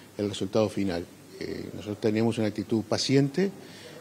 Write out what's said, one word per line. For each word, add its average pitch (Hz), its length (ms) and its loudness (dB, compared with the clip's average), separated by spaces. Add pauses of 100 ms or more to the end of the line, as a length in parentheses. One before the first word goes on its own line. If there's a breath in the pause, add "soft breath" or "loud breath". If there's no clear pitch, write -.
(180 loud breath)
el 104 120 0
resultado 101 400 2
final. 95 360 -2 (360)
Eh, 90 320 -8
nosotros 101 260 -8
tenemos 113 380 2
una 110 100 2
actitud 104 360 0
paciente, 139 680 2 (500 loud breath)